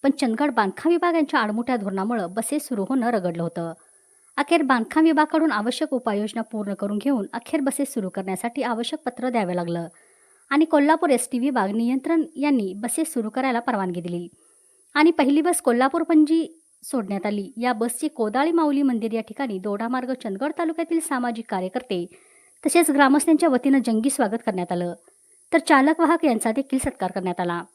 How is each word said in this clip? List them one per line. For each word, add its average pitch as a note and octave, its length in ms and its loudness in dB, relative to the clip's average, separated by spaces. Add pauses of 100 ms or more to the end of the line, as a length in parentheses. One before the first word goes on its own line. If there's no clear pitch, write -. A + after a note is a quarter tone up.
पण C#4 80 2
चंदगड C#4 400 0
बांधकाम A3+ 420 0
विभाग F4 220 2
यांच्या D4+ 260 2
आडमुठ्या A3+ 360 -2
धोरणामुळे G3 500 -2
बसेस A#3 420 -4
सुरू G3+ 200 -4
होणं B3+ 180 0
रगडलं F3+ 360 -2
होतं. E3 300 -6 (680)
अखेर D4 240 2
बांधकाम C4 420 2
विभागाकडून D#4 480 4
आवश्यक B3 420 -2
उपाययोजना A3 480 -2
पूर्ण G#3 320 -6
करून G3+ 240 -4
घेऊन B3 340 0
अखेर - 280 -4
बसेस C4+ 340 -4
सुरू F#3+ 140 -4
करण्यासाठी G3 540 -6
आवश्यक A#3+ 380 -4
पत्र B3 280 -6
द्यावं G#3 240 -2
लागलं E3+ 360 -4 (600)
आणि D4 140 4
कोल्हापूर D#4 460 4
एसटी B3 280 0
विभाग A#3 320 0
नियंत्रण C4 520 0 (140)
यांनी B3+ 400 0
बसेस A#3+ 360 -4
सुरू G#3+ 180 -2
करायला B3+ 300 -2
परवानगी F#3+ 400 -2
दिली F3 280 -6 (680)
आणि D#4 160 6
पहिली D4 300 2
बस E4 200 0
कोल्हापूर C4 420 2
पणजी D#4+ 580 2 (220)
सोडण्यात G3+ 440 -4
आली. G#3 340 -4
या B3 120 0
बसची A#3 360 -4
कोदाळी B3+ 440 0
माऊली D4 300 2
मंदिर A3+ 300 0
या A3+ 80 -2
ठिकाणी G#3+ 380 -6
दोडामार्ग A#3 540 -4
चंदगड B3+ 460 -6
तालुक्यातील E4 420 -2
सामाजिक A#3+ 500 -4
कार्यकर्ते F#3 560 -4 (600)
तसेच D#4+ 240 4
ग्रामस्थांच्या D4 580 4
वतीनं C4+ 380 4
जंगी A3+ 240 0
स्वागत A3 360 -2
करण्यात F#3 260 -2
आलं, F3 220 -2 (580)
तर E4+ 60 4
चालक D#4 420 4
वाहक E4 240 4
यांचा A3+ 280 2
देखील C4 260 -2
सत्कार F#3+ 320 -4
करण्यात F#3 300 -4
आला. E3+ 220 -2 (120)